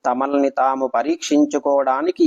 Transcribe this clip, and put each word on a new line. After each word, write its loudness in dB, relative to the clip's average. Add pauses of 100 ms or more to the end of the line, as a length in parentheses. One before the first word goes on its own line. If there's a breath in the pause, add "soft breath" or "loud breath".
తమల్ని 0
తాము -2
పరీక్షించుకోవడానికి 0